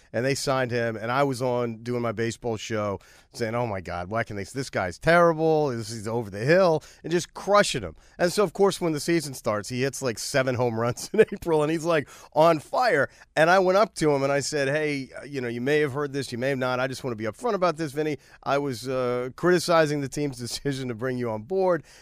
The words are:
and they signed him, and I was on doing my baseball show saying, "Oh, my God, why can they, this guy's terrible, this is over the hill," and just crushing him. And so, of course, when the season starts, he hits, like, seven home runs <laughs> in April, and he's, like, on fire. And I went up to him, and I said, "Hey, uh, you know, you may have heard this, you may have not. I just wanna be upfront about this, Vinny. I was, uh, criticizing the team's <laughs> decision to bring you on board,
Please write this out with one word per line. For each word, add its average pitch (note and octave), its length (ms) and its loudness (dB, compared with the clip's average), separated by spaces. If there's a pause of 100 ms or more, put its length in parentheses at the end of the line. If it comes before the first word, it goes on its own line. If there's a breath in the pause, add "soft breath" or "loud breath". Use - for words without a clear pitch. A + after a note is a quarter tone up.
(140)
and A2+ 100 -2
they C#3 100 0
signed C3 360 -2
him, A#2 260 -2
and A2+ 160 -4
I C#3 120 2
was C3 180 -2
on A#2+ 400 -2
doing A#2+ 180 -4
my A#2 120 -2
baseball A#2 440 -4
show G#2 420 -4 (360 soft breath)
saying, A2+ 200 -4
"Oh, A#2+ 120 -2
my G2 160 -6
God, F2 260 -8
why A2+ 160 -2
can G#2+ 120 -12
they, G2 80 -6
this C3 260 -8
guy's F#2 280 -4
terrible, D#3+ 720 4
this A#2 220 -6
is A2 180 -10
over A2+ 220 -4
the F#2+ 80 -8
hill," D#3+ 440 4 (220 soft breath)
and D#3 80 -8
just F3 220 -2
crushing G3 480 2
him. E2 120 -10 (240 soft breath)
And F3 140 2
so, G#3 120 2
of F3 100 -2
course, F#3+ 260 2
when E3+ 140 0
the C#3 60 -4
season D3 340 -2
starts, G#2 340 -4
he B2+ 140 -4
hits, C3 180 -2
like, A#2+ 180 -2
seven C3 360 0
home A#2 260 0
runs A#2+ 300 -2
<laughs> - 20 -20
in G#3 80 6
April, E3+ 420 2
and D3 80 0
he's, D#3+ 140 -2
like, D#3+ 240 0 (240 loud breath)
on D#3+ 280 6
fire. G3+ 500 2 (260 soft breath)
And D#3+ 140 6
I F#3+ 80 6
went F#3 180 4
up G#3 200 2
to D#3 140 2
him, C#3 120 2
and C#3 100 2
I C#3+ 80 0
said, C#3 280 0
"Hey, C#3+ 420 -2 (100)
uh, A2+ 60 -12
you C#3 160 -6
know, A#2+ 60 -4
you A#2+ 120 -4
may D3 200 2
have D3 120 2
heard C#3+ 220 -4
this, C#3 180 -4
you A#2 60 -4
may C3 100 -2
have C#3 100 0
not. B2+ 220 0
I C3 60 0
just C3 180 -8
wanna A#2+ 120 -4
be G#2+ 80 -6
upfront G#3+ 300 -4
about F3 220 0
this, D3 160 -6
Vinny. D3+ 240 -2 (260 soft breath)
I C3+ 140 0
was, C3 320 -4
uh, B2 480 -2
criticizing E3 640 4
the C3+ 80 -4
team's C#3+ 300 -4
<laughs> - 0 -
decision C3 500 -6
to A#2+ 60 -6
bring B2+ 240 -4
you A#2+ 120 -2
on G#2+ 120 -6
board, F3+ 400 0 (200 soft breath)